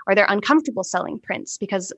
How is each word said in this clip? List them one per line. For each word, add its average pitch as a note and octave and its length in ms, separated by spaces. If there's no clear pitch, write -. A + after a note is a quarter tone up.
or G3 80
they're G#3 140
uncomfortable A3+ 560
selling - 340
prints - 380
because, F#3+ 400